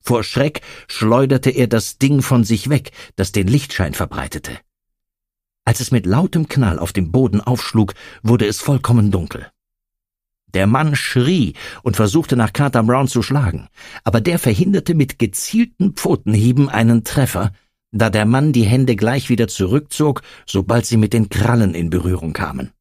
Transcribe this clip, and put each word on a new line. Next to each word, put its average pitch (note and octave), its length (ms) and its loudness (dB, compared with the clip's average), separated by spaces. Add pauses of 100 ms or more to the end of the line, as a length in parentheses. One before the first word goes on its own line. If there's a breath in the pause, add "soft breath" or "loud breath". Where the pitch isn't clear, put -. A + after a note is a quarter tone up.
Vor A#2 220 -2
Schreck C#3+ 380 -4 (260 loud breath)
schleuderte C3 640 2
er B2+ 160 0
das A2+ 320 -2
Ding C#3 240 2
von A#2+ 200 2
sich A2+ 260 -2
weg, - 220 -2 (240 loud breath)
das F#2+ 160 -2
den F#2+ 160 0
Lichtschein G2 460 -2
verbreitete. - 640 -8 (1040)
Als A#2+ 160 0
es - 120 -4
mit A2+ 160 0
lautem D#3 400 0
Knall G2+ 320 0
auf G2 120 -6
dem F2 200 -2
Boden G#2 300 2
aufschlug, A#2 520 0 (300 loud breath)
wurde A2+ 240 2
es G#2+ 120 -4
vollkommen A#2 520 2
dunkel. - 400 -6 (1040)
Der F#2+ 100 2
Mann C#3+ 300 2
schrie B2+ 580 0 (300 loud breath)
und A#2 120 -2
versuchte, B2 400 0
nach A2 180 0
Carter C#3 280 0
Brown B2+ 260 2
zu A#2+ 140 0
schlagen, G#2+ 460 -2 (360 loud breath)
aber A2+ 180 2
der E3+ 180 0
verhinderte F3 560 0
mit C#3+ 240 0
gezielten G3 720 -2
Pfotenhieben B2 760 2
einen A2+ 340 2
Treffer, G#2+ 500 -2 (380 soft breath)
da G#2+ 180 0
der G#2+ 160 0
Mann C3+ 280 2
die A#2 100 4
Hände B2 320 2
gleich B2 340 -2
wieder A2+ 180 0
zurückzog, C#3 760 -2 (240 loud breath)
sobald A2+ 400 0
sie A#2 100 0
mit G#2+ 160 2
den A2+ 160 0
Krallen A2 460 0
in E2+ 160 -4
Berührung F2 420 -2
kamen. C2+ 480 -8